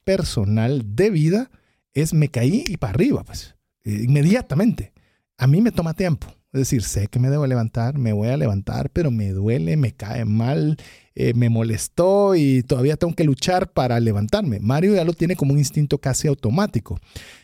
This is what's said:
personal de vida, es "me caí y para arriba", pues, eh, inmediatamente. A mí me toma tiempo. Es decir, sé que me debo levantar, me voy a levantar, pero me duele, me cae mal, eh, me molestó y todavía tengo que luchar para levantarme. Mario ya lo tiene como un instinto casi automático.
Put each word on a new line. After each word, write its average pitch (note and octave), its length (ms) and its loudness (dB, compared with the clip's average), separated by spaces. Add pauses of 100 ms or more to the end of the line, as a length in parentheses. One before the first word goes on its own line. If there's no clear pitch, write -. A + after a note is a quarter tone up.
personal A#2+ 800 0 (120)
de F#3+ 140 2
vida, F3+ 420 0 (420)
es D#3 200 -2
"me D3+ 160 4
caí D3 380 0
y F#3+ 100 -4
para A2+ 160 -6
arriba", F3 320 0
pues, - 300 -18 (280)
eh, G#2 200 -4
inmediatamente. D3+ 880 2 (440)
A B2+ 100 2
mí D3 140 4
me A#3 100 2
toma E3 220 -2
tiempo. F3+ 340 -2 (260)
Es C3+ 80 -2
decir, B2+ 220 0
sé G2+ 240 -4
que - 120 -4
me B2+ 100 2
debo D3 160 0
levantar, B2 520 -2
me A#2 160 0
voy G#2 160 -2
a C3+ 80 0
levantar, A#2 540 -2
pero E3 200 0
me G#2+ 200 -2
duele, B2 440 -2
me C3+ 160 0
cae A2+ 320 -8
mal, C3+ 540 0 (360)
eh, C3 220 0
me A#2+ 140 2
molestó F3 840 2
y C3+ 280 2
todavía C3+ 320 0
tengo E3+ 180 -2
que E3 120 0
luchar F3+ 480 0
para A#2+ 260 0
levantarme. A2 640 0
Mario D#3 340 2
ya F3+ 80 2
lo E3+ 100 0
tiene F3 220 -2
como C#3+ 160 0
un D3 80 4
instinto C#3+ 380 0
casi C3+ 320 -4
automático. C#3 680 -2 (440)